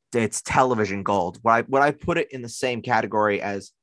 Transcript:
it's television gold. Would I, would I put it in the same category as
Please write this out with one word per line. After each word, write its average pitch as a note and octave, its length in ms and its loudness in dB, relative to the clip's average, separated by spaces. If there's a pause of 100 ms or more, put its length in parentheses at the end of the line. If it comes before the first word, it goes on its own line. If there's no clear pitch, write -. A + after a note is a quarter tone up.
(140)
it's A2+ 280 -2
television G#2+ 640 2
gold. F#2 400 0
Would A2+ 80 4
I, A#2 100 4
would B2 200 2
I D3 100 4
put E3 260 -4
it D#3+ 140 -2
in C3 100 -10
the A#2 80 -12
same B2 320 -4
category G#2+ 600 0
as G2+ 300 -8 (120)